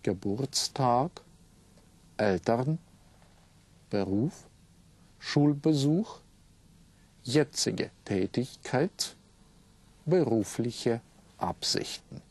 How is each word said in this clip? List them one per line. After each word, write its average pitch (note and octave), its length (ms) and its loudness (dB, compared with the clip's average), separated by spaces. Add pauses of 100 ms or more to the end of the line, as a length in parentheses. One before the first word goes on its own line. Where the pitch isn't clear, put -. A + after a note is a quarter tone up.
Geburtstag, B2 1080 0 (1040)
Eltern, A2+ 600 0 (1120)
Beruf, G2+ 420 0 (840)
Schulbesuch, D3 1000 2 (1040)
jetzige A#2+ 680 0 (140)
Tätigkeit, - 1120 -2 (880)
berufliche A#2 960 0 (360)
Absichten. - 920 -6